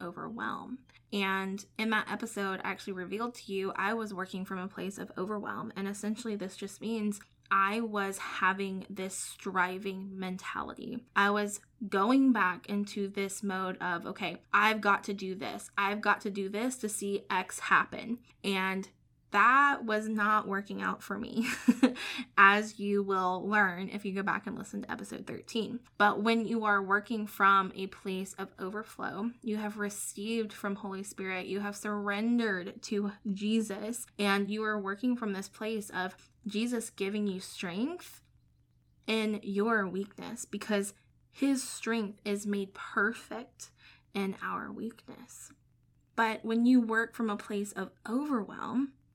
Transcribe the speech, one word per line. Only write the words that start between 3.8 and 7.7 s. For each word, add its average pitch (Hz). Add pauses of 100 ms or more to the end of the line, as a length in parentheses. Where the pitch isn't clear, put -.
was 220
working 185
from 190
a 180
place 185
of 180
overwhelm. 208
And 196
essentially, 208
this 190
just -
means 214 (340)
I 196